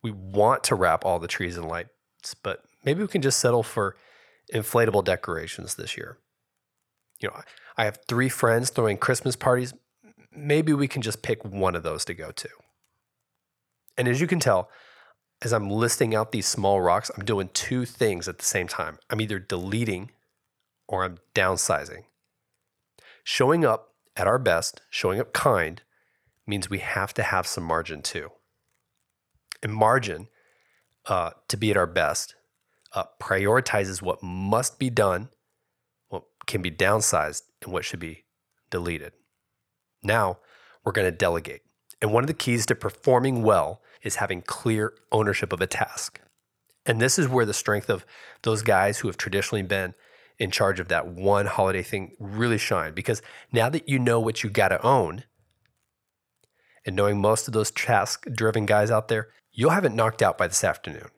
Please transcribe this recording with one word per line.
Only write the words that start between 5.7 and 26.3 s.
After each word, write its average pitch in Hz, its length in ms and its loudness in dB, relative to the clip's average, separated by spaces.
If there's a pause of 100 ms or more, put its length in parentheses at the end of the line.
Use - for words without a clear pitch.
this - 200 -10
year. - 220 -14 (1000)
You - 80 -6
know, - 80 -10
I, - 460 -8
I - 20 2
have 107 240 -4
three 123 200 2
friends 120 420 2
throwing 107 280 2
Christmas 123 380 0
parties. 127 360 0 (600)
Maybe 151 400 2
we 139 160 2
can 135 140 -6
just 113 200 -6
pick - 220 -4
one 95 300 0
of 85 80 -4
those 78 240 -4
to 87 80 -8
go 78 160 -12
to. - 180 -14 (1500)
And 123 120 0
as 127 120 0
you 175 60 0
can 175 140 0
tell, 98 300 2 (720)
as 113 100 -2
I'm 101 180 0
listing 113 440 0
out 110 180 0
these 104 140 -2
small 98 340 2
rocks, 90 360 2
I'm 101 80 -10
doing 98 280 -2
two 127 320 -4
things 98 440 -2
at 90 100 -12
the - 60 -12
same 90 240 -2
time. 80 300 -8 (100)
I'm 110 120 -4
either 104 180 -4
deleting 98 720 -4 (760)
or 92 180 -2
I'm 90 140 -8 (160)
downsizing. 90 720 0 (1200)
Showing 156 400 2
up 110 300 0 (220)
at 92 100 0
our 117 120 4
best, 90 520 0
showing 98 300 -2
up - 120 -8
kind, 90 500 0 (640)